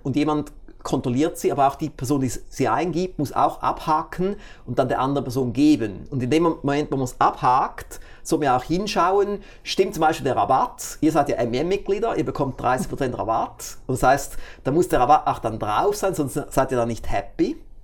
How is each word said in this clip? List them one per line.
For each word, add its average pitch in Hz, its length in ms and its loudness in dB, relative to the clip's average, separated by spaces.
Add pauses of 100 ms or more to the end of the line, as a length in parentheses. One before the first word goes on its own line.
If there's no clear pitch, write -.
und 135 140 -4
jemand 147 360 0 (300)
kontrolliert 135 560 0
sie, 185 120 0
aber 139 180 4
auch - 80 -2
die 156 120 -4
Person, 143 320 -2
die 127 80 0
sie - 400 -4
eingibt, 170 500 -2
muss 139 140 -2
auch - 300 0
abhaken 165 720 -2 (300)
und 123 120 -4
dann 131 100 2
der 120 120 0
anderen 135 240 0
Person 123 300 -2
geben. 120 560 4
Und 127 120 -2
in 127 60 -2
dem 156 140 4
Moment, 147 500 0
wo 135 40 0
man 131 80 0
es - 140 -4
abhakt, - 840 2 (220)
soll 160 180 0
man 147 80 0
auch 127 160 2
hinschauen, 196 720 0 (240)
stimmt - 320 0
zum 160 80 -2
Beispiel 156 220 2
der 123 120 0
Rabatt? - 640 0
Ihr 151 100 4
seid 151 200 2
ja - 60 0
M-M-Mitglieder, 190 800 0
ihr 156 80 0
bekommt 131 360 -4
dreißig 127 300 0
Prozent 123 280 -2
Rabatt. 110 680 -2
Und 127 80 -2
das - 80 -4
heißt, 139 340 2 (260)
da 135 100 -2
muss 175 160 2
der 143 120 2
Rabatt 151 260 4
auch 135 120 0
dann 110 200 -4
drauf 110 380 0
sein, 196 180 -2
sonst 139 200 -2 (160)
seid 135 200 0
ihr 131 60 0
dann 117 120 2
nicht 117 220 -4
happy. 170 460 -2 (280)